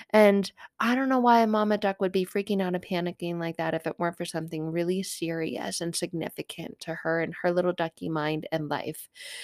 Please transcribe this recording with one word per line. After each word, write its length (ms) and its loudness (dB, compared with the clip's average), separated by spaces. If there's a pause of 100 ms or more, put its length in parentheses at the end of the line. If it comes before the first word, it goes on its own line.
(100)
And 400 8 (300)
I 140 4
don't 160 2
know 100 4
why 220 8
a 40 6
mama 320 2
duck 220 -2
would 120 0
be 120 2
freaking 380 -2
out 120 0
and 100 -4
panicking 540 -4
like 200 -4
that 160 -2
if 120 -4
it 120 -4
weren't 180 -2
for 80 -6
something 480 -6
really 300 0
serious 800 -4
and 120 -4
significant 840 -8
to 140 -8
her 260 -2
and 220 -4
her 100 2
little 220 2
ducky 340 -6
mind 420 -2
and 200 -2
life. 380 -6 (360)